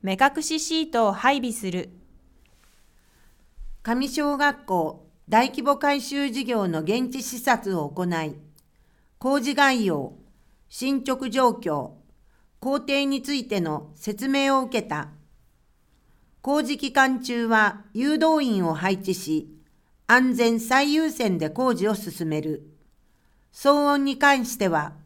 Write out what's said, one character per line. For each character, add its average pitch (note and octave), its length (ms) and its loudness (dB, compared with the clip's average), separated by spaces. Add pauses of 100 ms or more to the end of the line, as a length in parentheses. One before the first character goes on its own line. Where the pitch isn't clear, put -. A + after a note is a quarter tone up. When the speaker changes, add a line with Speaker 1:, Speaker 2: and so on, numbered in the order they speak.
Speaker 1:
目 F#3+ 120 -2
隠 C#4 280 2
し D#4 180 -4
シ D#4+ 240 -2
ー D#4+ 60 -6
ト A#3 200 2
を - 40 0
配 C4 240 2
備 A#3+ 140 -2
す G#3 180 -6
る。 F3+ 200 -6 (1900)
Speaker 2:
上 B3 240 -2
小 C#4+ 300 -2
学 C#4+ 280 0
校 E3+ 400 -2 (220)
大 A3+ 220 4
規 C4 120 -8
模 C#4 160 2
改 C#4+ 240 0
修 C#4 280 -4
事 A#3+ 160 -6
業 A3 220 0
の D#3+ 140 -2
現 A#3 280 -2
地 B3+ 120 -10
視 - 160 -10
察 A#3+ 420 0
を D3 100 -4
行 F3+ 160 -6
い、 E3 300 -4 (840)
工 C4+ 200 0
事 C4 140 -4
概 C4 320 2
要、 D3 280 -2 (560)
進 C4+ 320 -4
捗 C4 280 -4
状 B3+ 200 4
況、 D3 420 -4 (680)
工 C#4 200 -2
程 C#4 260 0
に C4+ 160 -2
つ C#4+ 120 -6
い B3+ 140 -4
て G3+ 120 -2
の D#3 360 -4
説 G#3+ 320 -8
明 C#4 300 2
を C4 60 0
受 A3+ 180 -2
け - 60 -12
た。 D3+ 220 -6 (1300)
工 D4 220 0
事 C#4 140 -4
期 C4+ 160 -6
間 C4 280 4
中 A#3+ 240 -2
は A3 380 2 (100)
誘 C#4 240 0
導 D#4+ 240 4
員 G3+ 260 0
を D#3+ 60 0
配 F#3 220 0
置 F#3+ 180 -4
し、 D#3 360 -4 (580)
安 B3+ 260 6
全 A#3 260 2
最 C4+ 340 2
優 D#4 180 2
先 G#3 260 0
で D#3 120 -2
工 B3 240 0
事 G3 140 0
を A3 60 2
進 G3 340 -6
め D3+ 140 -2
る。 D#3 280 -6 (840)
騒 C#4+ 400 4
音 C#4 120 0
に C4+ 120 -2
関 C#4 280 4
し - 120 -8
て G3 100 0
は D3 260 0 (120)